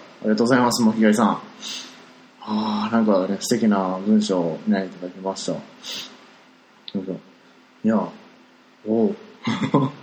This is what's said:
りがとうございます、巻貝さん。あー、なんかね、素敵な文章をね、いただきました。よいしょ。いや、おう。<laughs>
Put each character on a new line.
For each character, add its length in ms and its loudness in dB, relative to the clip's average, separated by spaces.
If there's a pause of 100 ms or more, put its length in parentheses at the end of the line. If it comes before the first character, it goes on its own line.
(240)
り 60 0
が 60 2
と 80 4
う 20 0
ご 80 4
ざ 40 6
い 20 4
ま 120 4
す、 120 0
巻 160 2
貝 140 6
さ 120 2
ん。 120 0 (1000)
あ 500 -4
ー、 20 -8
な 80 4
ん 60 2
か 200 4
ね、 140 -2
素 160 0
敵 120 2
な 360 2
文 160 4
章 200 0
を 180 -2 (100)
ね、 180 0
い 20 -10
た 180 -14
だ 40 -10
き 80 -18
ま 160 -6
し 120 -10
た。 60 -4
よ 80 -8 (1300)
い 60 -18
し 180 -6
ょ。 100 -8 (640)
い 40 2
や、 200 0 (800)
お 200 2
う。 100 0 (260)
<laughs> 480 0 (120)